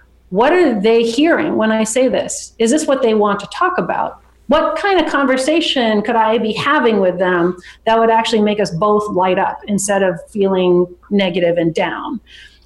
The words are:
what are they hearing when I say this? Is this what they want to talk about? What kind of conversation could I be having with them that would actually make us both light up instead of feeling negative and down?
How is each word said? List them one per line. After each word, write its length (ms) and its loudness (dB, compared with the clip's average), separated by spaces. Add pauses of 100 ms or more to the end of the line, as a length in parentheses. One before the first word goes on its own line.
(300)
what 220 2
are 280 2
they 220 2
hearing 540 0
when 160 0
I 120 0
say 240 0
this? 500 -6
Is 120 2
this 160 0
what 160 0
they 120 2
want 260 0
to 80 -12
talk 280 -2
about? 460 -6 (240)
What 320 0
kind 260 0
of 60 -6
conversation 920 0
could 140 -2
I 220 2
be 140 -2
having 480 0
with 180 0
them 380 0 (300)
that 120 4
would 120 4
actually 320 2
make 180 0
us 100 -2
both 400 0
light 280 0
up 280 -4
instead 360 -2
of 160 0 (120)
feeling 560 2 (240)
negative 480 0
and 160 0
down? 460 -6 (460)